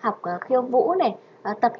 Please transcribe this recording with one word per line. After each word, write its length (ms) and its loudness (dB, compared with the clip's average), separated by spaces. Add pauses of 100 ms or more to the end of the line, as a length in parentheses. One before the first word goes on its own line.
học, 220 -4
à, 180 -6
khiêu 220 2
vũ 320 2
này, 220 2 (260)
à, 180 -4
tập 200 2